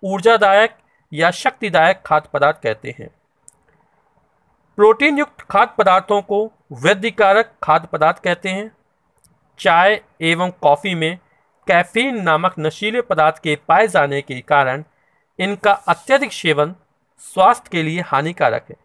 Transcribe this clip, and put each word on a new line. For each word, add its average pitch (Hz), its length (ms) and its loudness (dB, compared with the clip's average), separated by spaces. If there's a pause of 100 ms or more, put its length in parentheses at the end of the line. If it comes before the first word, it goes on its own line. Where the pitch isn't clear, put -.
ऊर्जादायक 202 720 2 (340)
या 165 200 0
शक्तिदायक 180 720 0
खाद्य 151 280 0
पदार्थ 143 280 0
कहते 117 380 -8
हैं। 113 100 -16 (1700)
प्रोटीन 226 400 4
युक्त - 240 -6
खाद्य 220 360 0
पदार्थों 196 440 2
को 202 240 -4 (260)
वृद्धिकारक 196 840 0 (100)
खाद्य 165 280 0
पदार्थ 156 280 0
कहते 180 300 -4
हैं। 202 220 -10 (880)
चाय 190 420 2 (200)
एवं 170 300 -2 (100)
कॉफ़ी 151 340 0
में 165 220 -4 (500)
कैफीन 220 540 -2
नामक 165 380 0
नशीले 208 420 -6
पदार्थ 156 360 0
के 151 180 -4 (120)
पाए 190 200 2
जाने 143 340 -2
के 131 200 -12
कारण 139 420 0 (560)
इनका 196 320 -2
अत्यधिक 233 600 -2
सेवन 156 420 -2 (480)
स्वास्थ्य 196 480 0
के 170 120 -4
लिए 160 180 -6
हानिकारक 143 680 -4
है। 135 160 -20